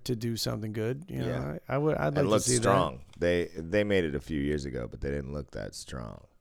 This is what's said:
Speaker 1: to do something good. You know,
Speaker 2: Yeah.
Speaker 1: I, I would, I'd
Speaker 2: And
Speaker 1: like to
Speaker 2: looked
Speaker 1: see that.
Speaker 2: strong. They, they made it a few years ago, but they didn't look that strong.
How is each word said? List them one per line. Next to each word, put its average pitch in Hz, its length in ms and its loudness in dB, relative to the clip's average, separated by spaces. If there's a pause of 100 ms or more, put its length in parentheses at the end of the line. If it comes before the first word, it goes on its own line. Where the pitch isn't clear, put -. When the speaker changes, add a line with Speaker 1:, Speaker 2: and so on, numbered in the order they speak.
Speaker 1:
to 127 120 0
do 117 200 -2
something 110 360 -4
good. 120 360 -2
You 135 120 -6
know, - 60 -2
Speaker 2:
Yeah. 147 320 -4 (100)
Speaker 1:
I, 127 60 -2
I 139 40 2
would, 151 180 2
I'd 147 120 0
Speaker 2:
And 143 80 0
Speaker 1:
like 143 80 4
to 185 60 2
Speaker 2:
looked 214 140 4
Speaker 1:
see 127 100 4
that. 113 80 4
Speaker 2:
strong. 90 380 4 (180)
They, 87 380 2
they 85 280 2
made 98 200 4
it 71 100 0
a 71 60 -2
few 76 200 -4
years 71 240 0
ago, 64 260 -6
but 58 100 -14
they 69 100 -2
didn't 71 220 -4
look 71 200 -8
that 50 220 -8
strong. 53 480 -12 (180)